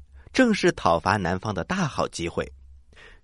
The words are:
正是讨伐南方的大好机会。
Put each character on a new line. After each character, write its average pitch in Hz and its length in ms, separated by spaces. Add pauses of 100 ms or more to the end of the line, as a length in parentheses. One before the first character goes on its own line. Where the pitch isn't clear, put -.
(320)
正 233 220
是 180 160
讨 85 300
伐 98 160
南 95 200
方 107 160
的 90 120
大 185 200
好 87 220
机 85 220
会。 - 200 (760)